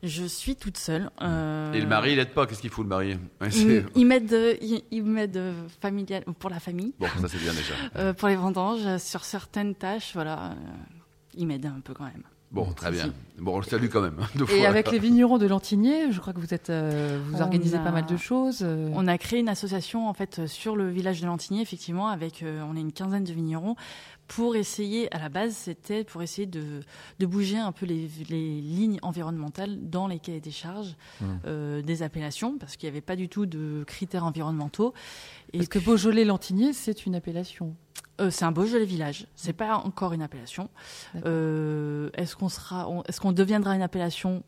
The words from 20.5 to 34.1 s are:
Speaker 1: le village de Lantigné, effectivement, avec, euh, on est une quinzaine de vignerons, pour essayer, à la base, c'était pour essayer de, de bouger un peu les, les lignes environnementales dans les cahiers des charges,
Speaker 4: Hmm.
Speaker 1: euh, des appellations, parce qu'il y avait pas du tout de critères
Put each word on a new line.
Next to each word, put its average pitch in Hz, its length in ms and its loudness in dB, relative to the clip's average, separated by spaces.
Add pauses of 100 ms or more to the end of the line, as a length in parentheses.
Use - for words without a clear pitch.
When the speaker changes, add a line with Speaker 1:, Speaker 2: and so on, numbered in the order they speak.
Speaker 1:
le 196 140 2
village 180 320 -2
de 175 60 -2
Lantigné, 175 340 -2
effectivement, 185 480 -4
avec, 165 340 -6
euh, 156 260 -6
on 160 60 -4
est 160 60 -2
une 156 100 -2
quinzaine 190 320 -2
de 175 80 -4
vignerons, 165 460 -2 (500)
pour 233 300 0
essayer, 214 580 -2
à 170 40 -4
la 156 100 -6
base, 208 240 -2
c'était 208 500 -6
pour 170 200 -8
essayer 196 220 -6
de, 151 360 -8 (380)
de 190 60 2
bouger 196 320 0
un 220 140 -2
peu 190 140 -6
les, 160 240 -2 (200)
les 160 300 -4
lignes 185 420 0
environnementales 165 880 -6
dans 180 180 -2
les 175 120 -4
cahiers 160 220 -10
des 156 100 -12
charges, 180 440 -10 (260)
Speaker 4:
Hmm. 104 40 -4 (200)
Speaker 1:
euh, 147 360 -4
des 160 220 -2
appellations, 160 540 -4
parce 147 180 -12
qu'il - 120 -10
y 151 40 -6
avait 147 80 -6
pas 185 160 -6
du 180 140 -4
tout 208 160 -2
de 156 420 -4
critères 175 380 -4